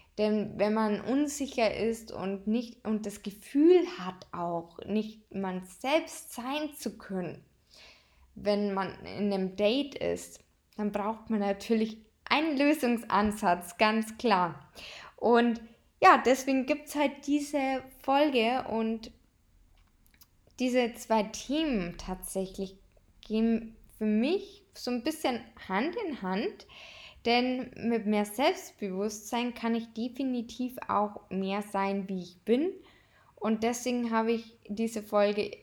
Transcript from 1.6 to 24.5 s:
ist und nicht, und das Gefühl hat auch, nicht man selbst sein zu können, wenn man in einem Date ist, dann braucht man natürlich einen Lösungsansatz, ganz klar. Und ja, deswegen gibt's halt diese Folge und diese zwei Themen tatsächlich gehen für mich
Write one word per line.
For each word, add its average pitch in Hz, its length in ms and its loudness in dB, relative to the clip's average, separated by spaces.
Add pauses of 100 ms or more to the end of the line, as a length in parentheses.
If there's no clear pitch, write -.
ist 226 380 -2
und 196 340 -6
nicht, 233 380 -2
und 214 200 -2
das 202 180 -10
Gefühl 311 640 4 (120)
hat 185 340 -10
auch, 170 540 -6
nicht 214 500 -4
man 185 300 -6
selbst - 680 -4
sein 294 440 -6
zu - 200 -8
können, - 460 -8 (920)
wenn 202 380 0
man 190 200 -4 (120)
in 196 280 -2
einem 190 240 -2
Date 254 380 2
ist, - 440 -4 (380)
dann 208 160 -2
braucht 208 360 -6
man 220 120 0
natürlich 220 560 0 (260)
einen 302 340 2
Lösungsansatz, 226 1200 2
ganz 220 400 2
klar. 185 540 0 (460)
Und 233 420 4 (420)
ja, 330 240 10
deswegen 262 400 4
gibt's 294 300 -2
halt 285 320 0
diese 277 560 0 (180)
Folge 262 680 4
und 226 420 -4 (1500)
diese 247 340 2
zwei 220 300 0
Themen 226 760 -2
tatsächlich 190 800 -8 (500)
gehen 226 480 0 (240)
für 220 60 -2
mich 247 580 0 (100)